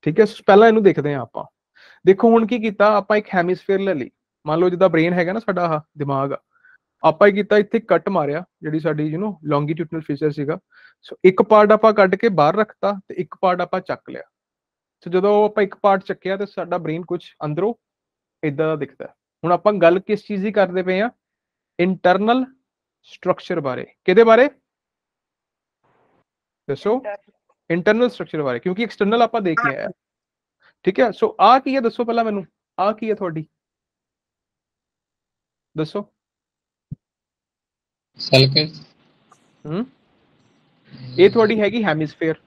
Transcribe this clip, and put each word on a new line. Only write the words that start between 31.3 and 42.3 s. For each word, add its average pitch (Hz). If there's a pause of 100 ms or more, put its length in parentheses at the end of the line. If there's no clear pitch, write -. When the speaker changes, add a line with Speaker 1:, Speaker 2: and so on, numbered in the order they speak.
Speaker 1:
ਆਹ 233
ਕੀ 262
ਹੈ 269
ਦੱਸੋ 233
ਪਹਿਲਾਂ 233
ਮੈਨੂੰ, 202 (340)
ਆਹ 202
ਕੀ 220
ਹੈ 208
ਤੁਹਾਡੀ? 160 (2250)
ਦੱਸੋ। 180 (2000)
Speaker 3:
ਸਲਕਸ। 135 (800)
Speaker 1:
ਹੂੰ, 175 (1300)
ਇਹ 190
ਤੁਹਾਡੀ 220
ਹੈਗੀ 214
hemisphere। 156